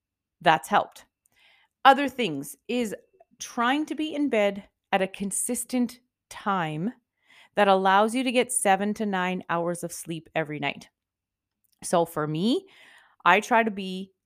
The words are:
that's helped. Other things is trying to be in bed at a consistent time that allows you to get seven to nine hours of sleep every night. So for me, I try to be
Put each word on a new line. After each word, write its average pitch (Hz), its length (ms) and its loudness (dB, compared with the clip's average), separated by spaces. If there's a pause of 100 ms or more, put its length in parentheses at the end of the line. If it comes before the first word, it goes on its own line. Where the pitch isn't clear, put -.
(420)
that's 160 260 2
helped. - 380 -2 (800)
Other 269 240 6
things 160 480 -6 (100)
is 240 260 -2 (460)
trying 269 460 -2
to 311 100 -8
be 311 180 -6
in 294 140 -2
bed 202 360 0 (280)
at 190 100 2
a 190 60 0
consistent 240 920 -4 (300)
time 175 640 -4 (640)
that 202 120 4
allows 196 460 4
you 254 100 0
to 254 80 -2
get 240 200 0
seven 202 440 2
to 220 100 -4
nine 185 440 -2
hours 170 340 -2
of 170 100 -8
sleep - 420 -10
every 151 240 -4
night. - 300 -6 (920)
So 170 220 0
for 156 220 -6
me, 214 380 -2 (580)
I 180 160 6
try 226 240 2
to 220 80 -4
be 190 400 -8 (140)